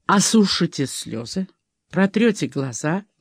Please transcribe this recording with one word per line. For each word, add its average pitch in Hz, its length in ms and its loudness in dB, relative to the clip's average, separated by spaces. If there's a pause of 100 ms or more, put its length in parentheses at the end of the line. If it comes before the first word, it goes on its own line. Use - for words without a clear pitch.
осушите 190 800 2
слезы, 120 640 -8 (420)
протрете 196 580 2
глаза 139 560 -4 (160)